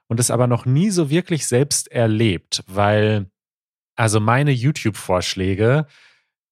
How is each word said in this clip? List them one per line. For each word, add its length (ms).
und 120
es 100
aber 160
noch 200
nie 240
so 180
wirklich 380
selbst 440
erlebt, 760
weil, 640
also 220
meine 320
YouTube-Vorschläge, 1400